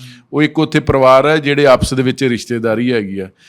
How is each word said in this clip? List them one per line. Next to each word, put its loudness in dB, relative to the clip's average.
ਉਹ 0
ਇੱਕ -2
ਉੱਥੇ 0
ਪਰਿਵਾਰ 4
ਹੈ 2
ਜਿਹੜੇ 0
ਆਪਸ 2
ਦੇ -2
ਵਿੱਚ -4
ਰਿਸ਼ਤੇਦਾਰੀ -4
ਹੈਗੀ -6
ਆ। -10